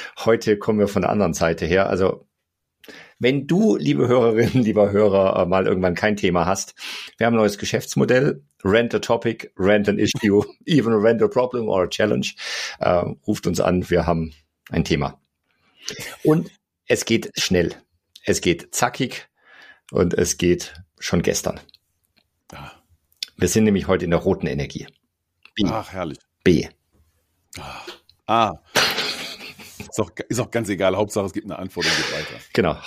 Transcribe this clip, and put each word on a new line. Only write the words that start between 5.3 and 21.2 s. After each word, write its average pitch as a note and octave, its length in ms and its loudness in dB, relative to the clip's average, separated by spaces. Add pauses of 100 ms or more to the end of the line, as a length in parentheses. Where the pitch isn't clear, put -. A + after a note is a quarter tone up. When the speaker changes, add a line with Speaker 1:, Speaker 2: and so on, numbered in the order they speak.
Speaker 1:
äh, F2+ 40 2
mal F#2+ 200 2
irgendwann F#2 280 0
kein G#2 220 0
Thema F2 300 0
hast, - 280 -4 (420)
wir A2+ 100 0
haben A#2 80 2
ein A2+ 40 2
neues G#2 200 2
Geschäftsmodell. B2+ 840 0 (220)
Rent A2 300 2
a G#2+ 40 0
topic, A#2 600 -2
rent G#2 300 4
an G#2 100 2
issue, G#2 440 4 (120)
<laughs> - 120 -18
even A#2 280 2
rent A2 280 4
a G#2+ 60 4
problem B2 400 -2
or F#2+ 160 2
a - 40 0
challenge. A2 460 -2 (460)
Äh, F2 240 2 (220)
ruft - 200 -4
uns F2+ 140 -2
an, F2+ 300 0
wir E2 160 2
haben E2 260 -2 (380)
ein - 140 0
Thema. D3 360 -4 (1000)
Und D#3+ 280 2 (360)
es - 180 0
geht - 340 0
schnell. E2+ 360 0 (500)
Es G2 160 0
geht - 340 -2
zackig - 540 -4 (640)
und F2 220 2
es - 240 -2
geht F2 360 0 (240)
schon - 240 -2